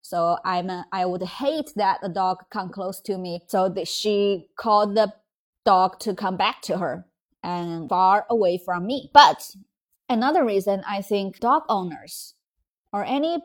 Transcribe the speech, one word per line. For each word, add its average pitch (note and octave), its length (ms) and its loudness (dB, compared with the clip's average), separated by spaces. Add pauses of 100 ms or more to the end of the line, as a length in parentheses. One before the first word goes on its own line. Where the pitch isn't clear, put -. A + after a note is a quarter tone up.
So E3+ 400 0
I'm F3+ 280 -2
a, F3+ 200 -8
I F#3 140 -2
would F3+ 180 -2
hate C#4+ 540 -4
that G3 260 0
a G3+ 60 -6
dog F#3 420 -2
come F#3 200 -8
close F#3+ 300 -8
to F#3+ 180 -6
me. F3 280 -8
So F#3+ 220 2
that F3 180 -4
she G3+ 720 0
called G#3 380 2
the G#3 180 2 (540)
dog F#3 340 4
to G3+ 140 -4
come F#3 240 -4
back G3+ 240 -2
to F3+ 160 -2
her F3 280 -4 (360)
and E3+ 480 -6
far F#3+ 400 4
away G3 260 2
from F3+ 300 -4
me. B3+ 260 -6
But - 420 6 (540)
another C4+ 380 2
reason, G3 420 0
I G3+ 140 -6
think G3 380 -4
dog C#4 280 2
owners F3+ 680 -6 (560)
or G3+ 140 -4
any D4+ 400 -2